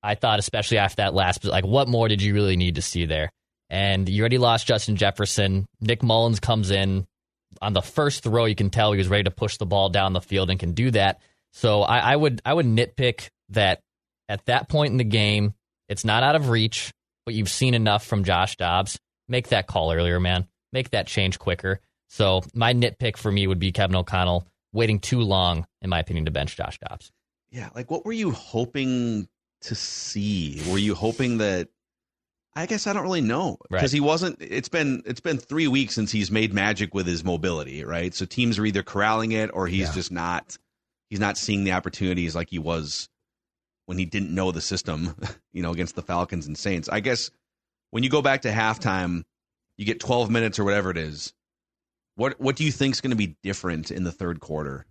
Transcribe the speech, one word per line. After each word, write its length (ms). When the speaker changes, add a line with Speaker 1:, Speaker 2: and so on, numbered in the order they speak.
Speaker 1:
I 100
thought, 240
especially 400
after 180
that 180
last, 300
like, 220
what 220
more 180
did 160
you 120
really 220
need 200
to 60
see 240
there? 240
And 380
you 140
already 160
lost 300
Justin 280
Jefferson. 720
Nick 220
Mullins 380
comes 300
in. 360
On 120
the 100
first 400
throw, 220
you 100
can 160
tell 220
he 60
was 100
ready 160
to 80
push 240
the 100
ball 220
down 240
the 80
field 300
and 100
can 120
do 200
that. 280
So 300
I, 300
I 40
would, 280
I 100
would 120
nitpick 640
that 320
at 180
that 220
point 240
in 60
the 60
game, 500
it's 160
not 180
out 140
of 140
reach, 420
but 80
you've 160
seen 240
enough 320
from 160
Josh 340
Dobbs. 440
Make 200
that 200
call 240
earlier, 260
man. 300
Make 180
that 160
change 320
quicker. 420
So 340
my 220
nitpick 420
for 140
me 160
would 140
be 100
Kevin 240
O'Connell 520
waiting 260
too 220
long, 460
in 80
my 100
opinion, 240
to 80
bench 240
Josh 220
Dobbs. 340
Speaker 2:
Yeah, 240
like, 160
what 140
were 80
you 200
hoping 960
to 140
see? 920
Were 100
you 180
hoping 420
that, 300
I 100
guess 220
I 40
don't 120
really 160
know, 380
Speaker 1:
Right. 100
Speaker 2:
'cause 120
he 80
wasn't, 400
it's 280
been, 380
it's 140
been 180
three 300
weeks 260
since 160
he's 220
made 200
magic 400
with 140
his 160
mobility, 640
right? 280
So 120
teams 340
are 80
either 160
corralling 480
it 220
or 160
he's 200
Speaker 3:
Yeah. 40
Speaker 2:
just 180
not, 480
he's 120
not 180
seeing 240
the 100
opportunities 640
like 160
he 80
was 500
when 120
he 80
didn't 280
know 160
the 100
system, 540
<laughs> 180
you 100
know, 80
against 240
the 80
Falcons 460
and 100
Saints. 300
I 100
guess 320
when 120
you 80
go 120
back 200
to 100
halftime, 720
you 80
get 160
twelve 300
minutes 280
or 60
whatever 260
it 80
is. 340
What, 260
what 160
do 80
you 80
think's 280
gonna 160
be 260
different 480
in 140
the 80
third 280
quarter? 500